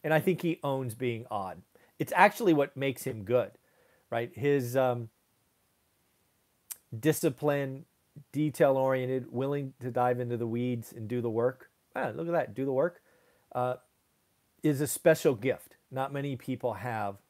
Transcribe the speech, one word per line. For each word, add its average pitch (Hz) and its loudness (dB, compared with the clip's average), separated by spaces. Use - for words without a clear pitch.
And 156 2
I 156 6
think 180 0
he 170 0
owns 135 -2
being 120 -4
odd. 95 -6
It's - -4
actually 196 6
what 139 2
makes 135 -4
him 113 -6
good, 113 2
right? 117 -4
His, 131 0
um, 120 0
discipline, 143 0
detail-oriented, 131 2
willing 135 -4
to 127 -8
dive 123 2
into 120 -4
the 117 -2
weeds 120 -4
and 110 -10
do 123 -2
the 117 -2
work. 117 -2
Ah, 131 -2
look 170 -6
at 170 -2
that, 120 -2
do 135 -4
the 139 -2
work, 151 0
uh, 127 -2
is 147 2
a 143 0
special 156 4
gift. 120 -4
Not 135 -4
many 139 -4
people 120 -4
have 104 -6